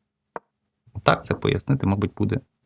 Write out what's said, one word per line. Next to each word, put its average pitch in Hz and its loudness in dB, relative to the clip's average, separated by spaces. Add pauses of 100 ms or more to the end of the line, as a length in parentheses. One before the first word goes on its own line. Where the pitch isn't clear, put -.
(1040)
Так - 2
це - 0
пояснити, - 0
мабуть, 98 0
буде 104 0 (260)